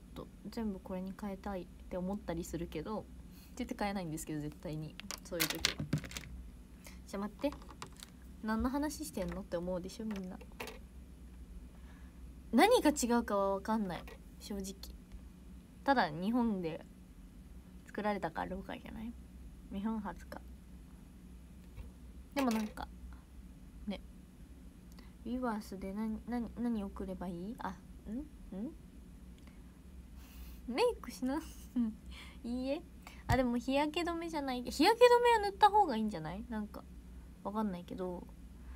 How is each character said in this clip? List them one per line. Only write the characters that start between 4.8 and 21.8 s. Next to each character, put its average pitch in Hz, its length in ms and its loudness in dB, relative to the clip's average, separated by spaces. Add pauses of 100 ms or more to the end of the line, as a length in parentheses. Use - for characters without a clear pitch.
そ - 120 -4
う 165 40 2
い 160 40 4
う 160 40 4
時。 - 280 0 (1300)
じ - 100 -6
ゃ、 - 40 -2
待 208 120 -2
っ - 40 -14
て。 285 160 0 (920)
何 220 200 2
の 254 80 4
話 294 340 0
し 185 80 -8
て 196 120 0
ん 175 100 0
の 180 60 -4
っ 208 40 -8
て - 120 0
思 180 180 0
う 175 60 0
で 185 80 -4
し - 120 -8
ょ、 220 40 -4
み 220 140 -2
ん 185 100 -4
な。 185 100 -8 (2250)
何 403 280 12
が 302 100 8
違 240 300 6
う 220 40 2
か 214 120 2
は 196 200 4
分 190 60 -4
か 220 140 4
ん 208 120 2
な 165 80 -2
い。 151 60 -8 (360)
正 - 180 -8
直。 190 180 -4 (1080)
た 277 100 8
だ、 214 140 6
日 175 240 0
本 226 300 4
で 160 240 -2 (1000)
作 - 160 -4
ら 208 120 6
れ 190 60 -2
た 165 100 0
か 180 160 0
ど 180 120 -4
う 196 40 -6
か - 160 -6
じ - 100 -12
ゃ - 40 -10
な 220 100 -8
い？ 233 100 -4 (600)
日 196 120 -2
本 220 160 0
初 175 280 -6
か。 - 120 -10 (1900)